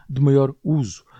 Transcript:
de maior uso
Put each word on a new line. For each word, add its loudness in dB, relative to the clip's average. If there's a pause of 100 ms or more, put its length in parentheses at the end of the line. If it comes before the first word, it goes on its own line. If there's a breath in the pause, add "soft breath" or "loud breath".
de -4
maior 2
uso -4 (160 loud breath)